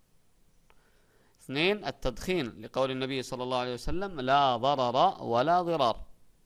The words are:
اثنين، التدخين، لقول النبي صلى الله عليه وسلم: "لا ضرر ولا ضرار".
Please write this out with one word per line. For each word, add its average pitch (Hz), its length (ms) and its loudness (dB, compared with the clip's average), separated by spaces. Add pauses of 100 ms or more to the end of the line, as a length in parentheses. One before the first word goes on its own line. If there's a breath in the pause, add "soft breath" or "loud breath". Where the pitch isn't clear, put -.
(1400 soft breath)
اثنين، 175 440 0
التدخين، 135 800 -4
لقول 131 280 -2
النبي 131 320 -4
صلى 127 200 -8
الله 127 160 -2
عليه 123 160 -4
وسلم: 160 460 -4
"لا 131 360 4
ضرر 135 640 2
ولا 135 400 2
ضرار". 151 420 0 (420)